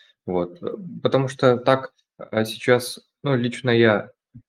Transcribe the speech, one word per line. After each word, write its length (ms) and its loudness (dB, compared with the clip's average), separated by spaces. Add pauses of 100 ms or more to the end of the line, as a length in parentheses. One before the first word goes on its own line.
(260)
Вот, 380 -4
э, 40 -8 (360)
потому 260 0
что 280 2
так, 360 0 (260)
а, 260 -2
сейчас, 540 -2 (240)
ну, 120 -2
лично 360 -4
я 400 4 (380)